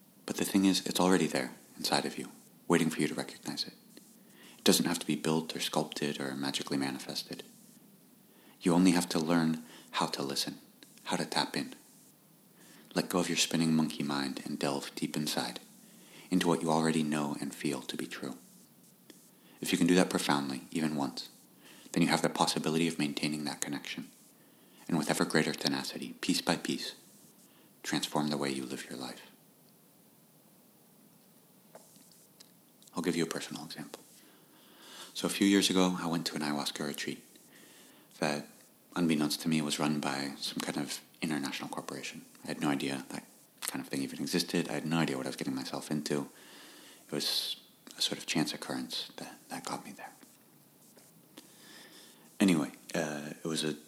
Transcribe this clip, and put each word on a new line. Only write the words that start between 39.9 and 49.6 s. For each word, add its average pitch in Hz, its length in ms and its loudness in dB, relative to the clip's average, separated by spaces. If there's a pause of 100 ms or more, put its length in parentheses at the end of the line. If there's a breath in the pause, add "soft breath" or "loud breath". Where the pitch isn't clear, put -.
by 69 400 -2
some - 200 -6
kind 71 180 -4
of 69 220 -4 (220)
international 73 480 -4
corporation. - 520 -8 (220)
I - 60 -8
had - 120 -4
no 76 80 2
idea 67 400 -2
that - 140 -8 (440)
kind 67 160 -6
of - 60 -12
thing 67 120 -2
even - 180 -6
existed. 82 500 0
I - 40 -4
had 73 120 -4
no 80 120 0
idea 71 200 2
what 65 80 -4
I 65 40 -2
was 65 60 -6
getting 69 200 -4
myself 67 360 -6
into. 73 360 0 (800 loud breath)
It - 60 -8
was - 440 -2 (400)
a - 40 -2
sort - 160 0
of - 80 -12
chance 76 280 0
occurrence - 640 -6
that, - 180 -12 (140)
that - 160 -10